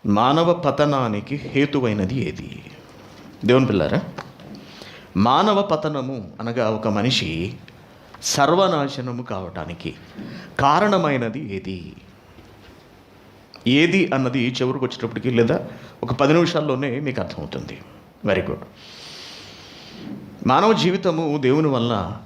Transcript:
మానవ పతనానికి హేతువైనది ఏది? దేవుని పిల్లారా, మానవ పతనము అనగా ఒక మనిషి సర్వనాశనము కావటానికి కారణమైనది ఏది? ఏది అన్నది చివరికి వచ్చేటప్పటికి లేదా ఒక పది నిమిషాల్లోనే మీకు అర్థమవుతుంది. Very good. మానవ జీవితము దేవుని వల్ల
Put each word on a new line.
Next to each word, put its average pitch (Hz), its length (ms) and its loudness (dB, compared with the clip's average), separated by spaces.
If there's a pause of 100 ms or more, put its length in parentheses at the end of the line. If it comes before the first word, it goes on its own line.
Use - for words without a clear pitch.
మానవ 139 460 4
పతనానికి 135 800 0
హేతువైనది 127 920 0
ఏది? - 340 -12 (800)
దేవుని 127 200 6
పిల్లారా, 101 360 0 (1160)
మానవ 175 440 4
పతనము 143 800 -4
అనగా 117 300 -2
ఒక 110 180 -2
మనిషి 101 680 0 (720)
సర్వనాశనము 139 1000 0
కావటానికి 85 720 -8 (640)
కారణమైనది 143 960 2
ఏది? 92 380 -10 (1700)
ఏది 170 460 4
అన్నది 127 480 0
చివరికి 127 240 -2
వచ్చేటప్పటికి 113 460 -4
లేదా 117 360 2 (360)
ఒక 123 100 -2
పది 143 200 4
నిమిషాల్లోనే 147 680 0
మీకు 131 220 -4
అర్థమవుతుంది. 80 600 -10 (440)
Very 92 200 2
good. 64 120 -6 (1900)
మానవ 185 260 6
జీవితము 165 640 2
దేవుని 156 300 4
వల్ల 117 580 0